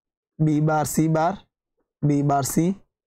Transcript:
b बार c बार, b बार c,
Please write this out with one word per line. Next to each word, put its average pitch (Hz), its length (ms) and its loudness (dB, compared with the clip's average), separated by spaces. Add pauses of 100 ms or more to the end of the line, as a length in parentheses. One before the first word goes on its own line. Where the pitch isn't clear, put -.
(400)
b 151 220 2
बार 151 240 0
c 160 240 0
बार, 160 280 0 (680)
b 143 200 2
बार 139 200 0
c, 170 300 -2 (340)